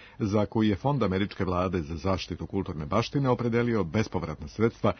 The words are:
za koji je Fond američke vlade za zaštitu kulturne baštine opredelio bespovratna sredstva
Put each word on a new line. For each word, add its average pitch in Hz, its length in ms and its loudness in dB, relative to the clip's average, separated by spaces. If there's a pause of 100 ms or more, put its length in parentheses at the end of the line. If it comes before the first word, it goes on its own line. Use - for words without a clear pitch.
(180)
za 104 280 2
koji 110 220 2
je 101 80 2
Fond 135 260 0
američke 98 420 0
vlade 90 360 0
za 78 160 -6
zaštitu 90 500 -4
kulturne 87 400 -4
baštine 127 420 0
opredelio 117 560 2
bespovratna 78 640 -2
sredstva 110 520 2